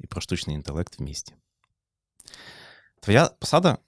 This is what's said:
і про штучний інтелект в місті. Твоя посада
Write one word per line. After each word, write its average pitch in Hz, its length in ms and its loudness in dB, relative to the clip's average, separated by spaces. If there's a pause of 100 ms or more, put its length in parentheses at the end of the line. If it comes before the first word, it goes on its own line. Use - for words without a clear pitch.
і - 60 -18
про - 140 -10
штучний 78 360 -6
інтелект 73 420 -8
в - 40 -10
місті. - 320 -12 (1700)
Твоя 127 380 4
посада 165 500 2